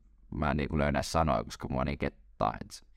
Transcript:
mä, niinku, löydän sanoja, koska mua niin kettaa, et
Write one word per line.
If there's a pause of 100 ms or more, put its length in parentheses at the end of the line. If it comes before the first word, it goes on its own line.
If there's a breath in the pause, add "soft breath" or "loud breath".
(340)
mä,
niinku,
löydän
sanoja,
koska
mua
niin
kettaa,
et (100)